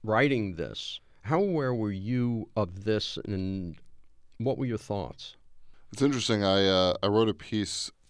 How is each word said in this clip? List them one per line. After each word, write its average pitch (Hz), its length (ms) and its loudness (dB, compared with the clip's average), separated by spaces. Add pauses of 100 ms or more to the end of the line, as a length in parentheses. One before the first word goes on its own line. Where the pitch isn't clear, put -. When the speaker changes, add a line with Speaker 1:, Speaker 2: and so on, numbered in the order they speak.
Speaker 1:
writing 110 520 2
this, 65 440 -8 (220)
how 156 200 2
aware 151 320 0
were 107 180 0
you 117 640 -2
of 98 280 -2
this 107 420 0
and 95 500 -4 (640)
what 120 220 -2
were 135 60 -2
your 117 120 -2
thoughts? - 580 -8 (560)
Speaker 2:
It's 107 120 -8
interesting. 120 400 2
I, 98 240 4
uh, 92 340 4
I 98 60 2
wrote 107 200 4
a 104 60 0
piece - 580 -4 (180)